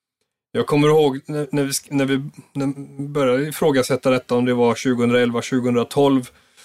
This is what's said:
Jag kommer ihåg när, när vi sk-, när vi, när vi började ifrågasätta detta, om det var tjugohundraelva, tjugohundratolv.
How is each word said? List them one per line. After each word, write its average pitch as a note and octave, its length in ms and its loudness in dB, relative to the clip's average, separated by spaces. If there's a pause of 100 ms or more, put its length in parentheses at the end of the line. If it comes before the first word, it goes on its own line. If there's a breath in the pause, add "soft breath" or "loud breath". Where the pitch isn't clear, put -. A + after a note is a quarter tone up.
(520)
Jag A#2+ 160 -2
kommer D3 200 2
ihåg D3 380 4
när, D3 260 -6
när C#3+ 120 0
vi C#3 80 -4
sk-, - 180 -6
när C#3 160 0
vi, C3+ 180 0 (300)
när C#3 440 -8
vi C#3+ 100 -8
började C#3 400 0
ifrågasätta C3+ 600 0
detta, B2+ 260 0
om B2 100 0
det B2 80 0
var A#2+ 220 2
tjugohundraelva, A#2+ 680 0
tjugohundratolv. B2+ 880 0 (340 loud breath)